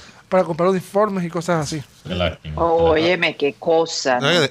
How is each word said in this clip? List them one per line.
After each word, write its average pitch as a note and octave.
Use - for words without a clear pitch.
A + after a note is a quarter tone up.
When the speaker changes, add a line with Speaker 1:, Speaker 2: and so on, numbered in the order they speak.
Speaker 1:
para F#3
comprar E3+
uniformes G3
y E3+
cosas E3
así. D3+
Speaker 2:
Qué -
lástima. -
Speaker 3:
Óyeme, E3
qué C#3
cosa, D#3+
Speaker 4:
No, C#3+
Speaker 3:
¿no? E3+